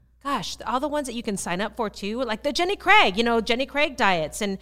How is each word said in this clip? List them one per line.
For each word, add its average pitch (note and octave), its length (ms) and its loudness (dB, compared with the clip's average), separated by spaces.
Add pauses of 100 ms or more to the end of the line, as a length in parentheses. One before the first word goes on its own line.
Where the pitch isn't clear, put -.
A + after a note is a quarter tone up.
(240)
gosh, C4+ 420 -4
all A#3 140 -2
the D4 100 -2
ones C#4+ 180 -2
that A#3 60 -8
you A#3 100 -6
can G3+ 140 -2
sign F3+ 240 -2
up G#3 160 -4
for G#3+ 120 -2
too, A3 340 -6
like A3 200 -4
the C#4+ 80 0
Jenny F4+ 240 0
Craig, F4 420 6
you A#3 60 2
know, A#3 160 4
Jenny A#3+ 260 0
Craig C#4+ 300 -2
diets. F#3 460 0
And, G3 200 -2